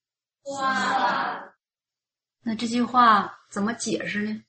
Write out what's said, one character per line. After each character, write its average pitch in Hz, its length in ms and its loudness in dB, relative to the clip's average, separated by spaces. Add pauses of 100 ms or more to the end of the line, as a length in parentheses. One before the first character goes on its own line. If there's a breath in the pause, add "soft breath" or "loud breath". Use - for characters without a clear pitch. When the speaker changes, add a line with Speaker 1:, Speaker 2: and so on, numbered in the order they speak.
(440)
Speaker 1:
算。 262 1120 -2 (880)
Speaker 2:
那 226 120 -4
这 226 140 -4
句 240 160 0
话 220 560 4 (100)
怎 202 140 -4
么 226 100 -2
解 - 340 -4
释 202 160 -4
呢？ 214 260 -8